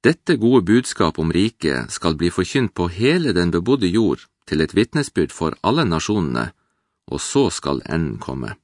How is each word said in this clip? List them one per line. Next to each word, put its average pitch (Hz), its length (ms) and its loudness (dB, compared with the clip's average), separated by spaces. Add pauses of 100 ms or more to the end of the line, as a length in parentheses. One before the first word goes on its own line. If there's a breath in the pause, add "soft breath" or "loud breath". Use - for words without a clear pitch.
Dette - 320 2
gode 117 320 4
budskap 104 520 2
om 80 120 0
riket 80 600 -2
skal 80 280 -2
bli 85 100 2
forkynt 107 460 -2
på 87 160 -2
hele 135 420 0
den 87 180 2
bebodde 92 360 0
jord, 95 320 2 (260)
til 76 160 -2
et 76 140 -2
vitnesbyrd 113 560 0
for 78 320 -4
alle 135 240 2
nasjonene, 80 640 -2 (560)
og - 140 -6
så 135 280 2
skal 69 360 -4
enden 76 340 -4
komme. 65 440 -10